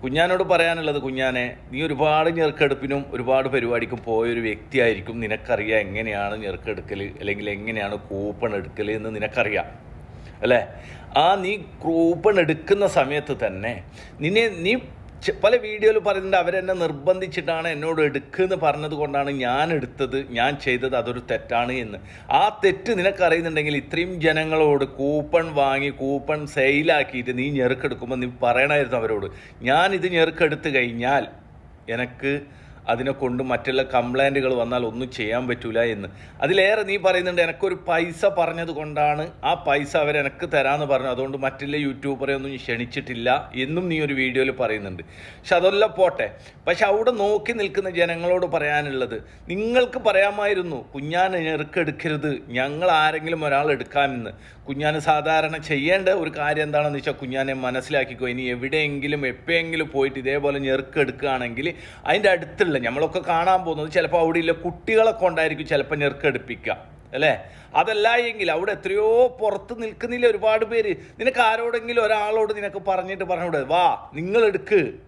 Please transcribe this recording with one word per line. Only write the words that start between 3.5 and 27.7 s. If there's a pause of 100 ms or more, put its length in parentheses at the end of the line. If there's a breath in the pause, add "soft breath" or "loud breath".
പരിപാടിക്കും
പോയൊരു
വ്യക്തിയായിരിക്കും.
നിനക്കറിയാം
എങ്ങനെയാണ്
ഞെറുക്കെടുക്കൽ (200)
അല്ലെങ്കിൽ
എങ്ങനെയാണ് (100)
കൂപ്പൺ
എടുക്കൽ
എന്ന്
നിനക്കറിയാം, (760 loud breath)
അല്ലേ? (640 loud breath)
ആ (180)
നീ (320)
കൂപ്പൺ (100)
എടുക്കുന്ന (120)
സമയത്ത്
തന്നെ (500 loud breath)
നിന്നെ, (180)
നീ (520)
ചെ-,
പല (100)
വീഡിയോയിൽ
പറയുന്നുണ്ട്,
അവരെന്നെ
നിർബന്ധിച്ചിട്ടാണ്
എന്നോട്
എടുക്കുന്ന്
പറഞ്ഞത്
കൊണ്ടാണ് (120)
ഞാൻ (100)
എടുത്തത്, (200)
ഞാൻ (120)
ചെയ്തത്
അതൊരു (100)
തെറ്റാണ് (100)
എന്ന്. (420 loud breath)
ആ (200)
തെറ്റ്
നിനക്കറിയുന്നുണ്ടെങ്കിൽ
ഇത്രയും (120)
ജനങ്ങളോട് (160)
കൂപ്പൺ (100)
വാങ്ങി (100)
കൂപ്പൺ
സെയിലാക്കിയിട്ട്
നീ (100)
ഞെറുക്കെടുക്കുമ്പോൾ